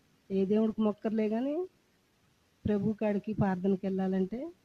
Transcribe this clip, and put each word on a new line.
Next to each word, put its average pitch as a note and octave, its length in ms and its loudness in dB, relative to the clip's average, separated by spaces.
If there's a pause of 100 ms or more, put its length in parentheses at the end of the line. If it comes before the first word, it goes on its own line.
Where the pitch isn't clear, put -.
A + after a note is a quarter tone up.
(320)
ఏ F#3+ 140 2
దేవుడికి A3 360 2
మొక్కర్లే G#3+ 480 0
కానీ, C#4+ 380 -2 (1000)
ప్రభు G#3 280 2
కాడికి G#3 400 -2
ప్రార్థనకి F#3+ 520 0
వెళ్ళాలంటే F#3+ 640 -2 (140)